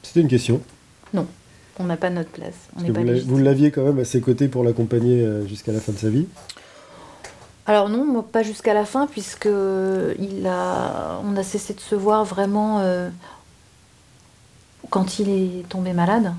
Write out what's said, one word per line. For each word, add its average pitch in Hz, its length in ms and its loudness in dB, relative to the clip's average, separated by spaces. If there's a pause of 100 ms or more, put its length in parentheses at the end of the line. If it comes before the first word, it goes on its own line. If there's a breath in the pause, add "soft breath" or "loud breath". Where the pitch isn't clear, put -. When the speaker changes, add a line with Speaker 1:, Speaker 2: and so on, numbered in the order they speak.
Speaker 1:
C'était - 160 2
une 156 80 4
question. 123 320 2 (540)
Speaker 2:
Non, 175 120 -2 (540 soft breath)
on 185 60 -4
n'a 175 100 -2
pas 180 140 0
notre 170 220 -4
place, - 220 -12 (220)
on - 60 -10
Speaker 1:
Parce - 20 -6
Speaker 2:
n'est 170 60 -2
Speaker 1:
que 113 60 2
Speaker 2:
pas 110 40 -2
Speaker 1:
vous 117 60 0
l'a-, 120 80 2
Speaker 2:
légitime. 127 240 0
Speaker 1:
vous 135 60 4
l'aviez 139 280 6
quand 139 120 -2
même 139 160 2
à 123 60 0
ses 127 140 0
côtés 131 300 2
pour 127 140 0
l'accompagner, 120 580 2
euh, 104 260 0
jusqu'à 107 240 -8
la 110 80 -2
fin 110 140 -4
de 98 40 -6
sa 110 120 -2
vie. 139 160 0 (1400 loud breath)
Speaker 2:
Alors 208 240 4
non, 233 160 0
moi, 233 240 0
pas 226 140 0
jusqu'à 214 300 0
la 208 100 4
fin, 269 240 -2
puisque - 380 -10
il 190 1040 -2
a, 180 760 -2
on 202 140 -2
a 190 60 -2
cessé 202 300 -6
de - 60 -12
se - 160 -2
voir 208 300 2
vraiment, 202 540 0
euh, 180 280 0 (1800 loud breath)
quand 185 300 -2
il 202 100 0
est 180 400 -2
tombé 185 240 -4
malade 180 460 2